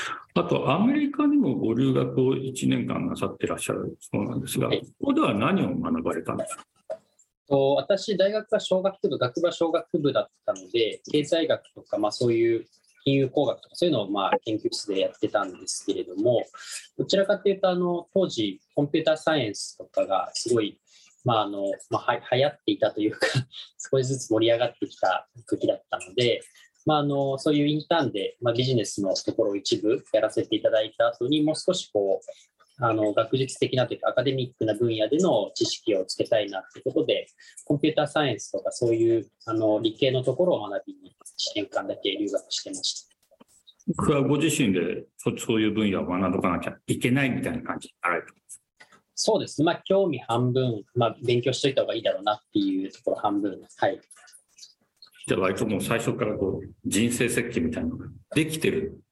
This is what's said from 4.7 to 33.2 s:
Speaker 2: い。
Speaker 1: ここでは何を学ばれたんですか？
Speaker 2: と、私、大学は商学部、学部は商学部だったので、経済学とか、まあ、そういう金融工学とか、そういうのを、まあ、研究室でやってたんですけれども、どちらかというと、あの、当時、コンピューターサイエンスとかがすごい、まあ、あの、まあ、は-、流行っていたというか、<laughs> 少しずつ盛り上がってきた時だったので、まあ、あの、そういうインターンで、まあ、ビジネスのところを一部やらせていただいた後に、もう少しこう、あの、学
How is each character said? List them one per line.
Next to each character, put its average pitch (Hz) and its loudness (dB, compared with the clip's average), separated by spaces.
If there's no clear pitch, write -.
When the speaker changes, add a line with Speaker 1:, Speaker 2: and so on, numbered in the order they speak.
Speaker 2:
い。 101 0
Speaker 1:
こ - -10
こ 277 2
で 302 2
は 156 2
何 147 2
を - 0
学 80 -2
ば 82 -2
れ - -4
た - -2
ん - -4
で - -4
す - -10
か？ - -18
Speaker 2:
と、 139 4
私、 185 0
大 196 4
学 214 -4
は 214 4
商 185 0
学 190 0
部、 135 -2
学 - -2
部 170 4
は 165 0
商 170 0
学 165 -2
部 143 2
だ 107 2
っ - -12
た 104 0
の 92 -14
で、 110 0
経 151 2
済 165 0
学 123 0
と 98 -18
か、 - -6
ま 104 0
あ、 104 -4
そ 123 0
う 117 4
い 117 4
う 113 -6
金 139 4
融 135 2
工 139 0
学 - -2
と - -20
か、 - -20
そ 175 2
う - 4
い 165 2
う - 2
の 110 0
を、 95 -6
ま 98 0
あ、 - -8
研 110 -2
究 110 -2
室 - -8
で 98 -2
や 92 0
っ - -14
て 104 -2
た 101 0
ん 92 -8
で 90 -14
す - -8
け 98 -2
れ 90 -4
ど 90 -14
も、 113 2
ど - -2
ち - 0
ら 196 4
か 202 2
と 196 0
い 202 6
う 190 -8
と、 190 2
あ 180 2
の、 175 -2
当 190 2
時、 107 -4
コ 143 2
ン 143 -2
ピ 165 2
ュ 156 0
ー - -6
タ 160 4
ー 156 0
サ 156 0
イ 123 0
エ - -2
ン 101 -6
ス - -12
と - -16
か 95 -2
が 92 -2
す - -2
ご 117 4
い、 101 -4
ま 123 2
あ、 110 4
あ 101 -4
の、 101 -4
ま 113 -2
あ、 - -10
は-、 120 0
流 123 4
行 143 4
っ - -10
て 110 2
い 98 -4
た 104 4
と - -6
い 104 2
う 110 0
か、 - -14
<laughs> - -20
少 - 0
し 127 -2
ず 135 -2
つ - -8
盛 110 4
り 113 4
上 117 4
が 120 0
っ - -12
て - -6
き - -20
た 92 0
時 101 -2
だ - 2
っ - -10
た 92 -6
の - -16
で、 120 2
ま 156 2
あ、 - 4
あ 147 2
の、 139 0
そ 156 0
う 147 4
い 147 2
う - 2
イ 151 0
ン 147 -8
タ 170 2
ー 160 2
ン 113 -2
で、 95 -4
ま 120 0
あ、 - -4
ビ 123 2
ジ 127 2
ネ 104 2
ス - -6
の 95 0
と - -4
こ 110 2
ろ 104 0
を 101 -2
一 101 -2
部 107 0
や 107 4
ら - 0
せ 113 0
て - -4
い 107 -2
た 113 4
だ 110 2
い 110 -8
た 117 4
後 123 -4
に、 151 2
も 151 2
う - -6
少 - 0
し - -8
こ 98 2
う、 - -20
あ 117 2
の、 107 2
学 113 0